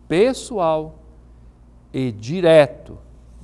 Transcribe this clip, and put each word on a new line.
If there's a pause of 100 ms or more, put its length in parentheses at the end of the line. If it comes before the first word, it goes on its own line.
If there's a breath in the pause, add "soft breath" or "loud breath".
pessoal (920)
e
direto (460)